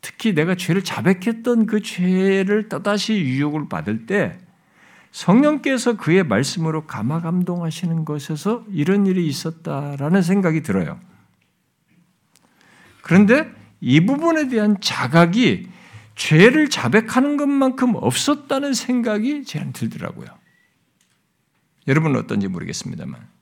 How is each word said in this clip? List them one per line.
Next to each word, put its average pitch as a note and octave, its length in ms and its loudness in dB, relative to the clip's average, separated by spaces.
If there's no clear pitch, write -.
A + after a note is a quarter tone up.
특히 - 340 -4
내가 E3 200 0
죄를 F3+ 300 -2
자백했던 A3+ 800 0
그 G#3+ 140 0
죄를 F#3+ 880 0
또다시 G3+ 460 -2
유혹을 D3 540 -2
받을 G2+ 380 -6
때 D#3+ 320 -2
성령께서 C4 840 2
그의 F3 280 2
말씀으로 D3+ 640 -2
감화감동하시는 E3 1200 -4
것에서 D3+ 680 -6
이런 F#3+ 360 2
일이 F#3 200 0
있었다라는 D3 960 -2
생각이 E3+ 400 0
들어요. F#2 380 -4
그런데 G#3 480 6
이 C#3+ 240 4
부분에 D4+ 440 0
대한 G#3+ 320 2
자각이 E3+ 880 2
죄를 B3 540 6
자백하는 A3+ 680 0
것만큼 C4 600 0
없었다는 C#4 800 -2
생각이 A#3+ 680 -2
제안 C#3+ 280 -10
들더라고요. - 540 -8
여러분은 C#3+ 320 2
어떤지 G2+ 300 -4
모르겠습니다만. E2+ 920 -10